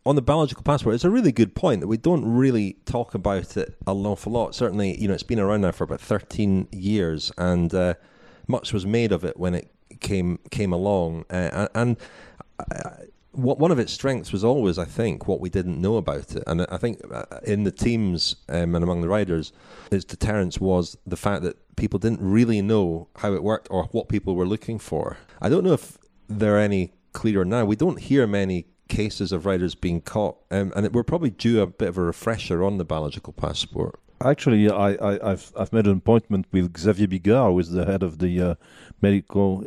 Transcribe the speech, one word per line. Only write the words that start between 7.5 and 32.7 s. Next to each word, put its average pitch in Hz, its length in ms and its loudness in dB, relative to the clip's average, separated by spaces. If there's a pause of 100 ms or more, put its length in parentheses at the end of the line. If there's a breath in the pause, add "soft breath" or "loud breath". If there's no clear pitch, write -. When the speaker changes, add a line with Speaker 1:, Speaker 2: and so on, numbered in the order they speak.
Speaker 1:
uh, 90 200 2 (540 soft breath)
much - 260 -4
was 95 120 -2
made 113 260 2
of 85 120 0
it - 160 -8
when 90 140 -2
it - 180 -6 (280)
came, 87 400 -2 (100)
came 98 240 -2
along. 87 560 0
Uh, 90 460 -2
and, 120 220 0 (640 loud breath)
uh, - 300 -10 (420)
what, 127 280 -2
one 160 100 4
of 156 80 4
its 113 160 -2
strengths - 380 -4
was 98 120 -2
always, 110 360 2
I 87 60 -4
think, - 420 -4
what 95 120 -2
we 87 120 -6
didn't 87 280 -2
know 101 180 0
about 73 380 -6
it. - 120 -6
And 85 200 0
I 90 100 -8
think, 117 220 -4 (140)
uh, 60 120 -10 (180)
in 104 200 0
the 95 80 2
teams, 107 680 0 (120)
um, 85 240 0
and 85 100 2
among 87 180 0
the 85 60 -2
riders, 90 460 0 (380 loud breath)
its 95 120 0
deterrence 104 560 -2
was 90 460 0
the 90 100 -6
fact 98 280 -2
that 87 140 -4 (180)
people 104 240 -2
didn't 113 220 0
really 107 420 4
know 92 440 0 (100)
how 104 180 -2
it 78 80 -4
worked 107 260 -2
or 92 220 -2
what - 180 -4
people 98 260 -2
were 90 120 0
looking 107 320 -4
for. - 380 -6 (240 soft breath)
I - 60 0
don't 165 160 4
know 185 100 4
if - 240 -4 (300)
there 107 280 2
are 104 40 6
any 101 320 2 (220)
clearer 98 320 2
now. 113 200 2
We 104 100 2
don't 160 240 0
hear 135 260 2
many 95 400 0 (240)
cases 104 420 -2
of 87 140 -2
riders 92 300 0
being 85 260 -2
caught, - 360 -2 (120)
um, 98 260 -2
and 101 160 0
we're 120 120 0
probably 165 260 -2
due 113 320 2
a 92 60 2
bit 92 220 -4
of 87 100 -6
a - 20 2
refresher 87 600 -2
on 101 160 0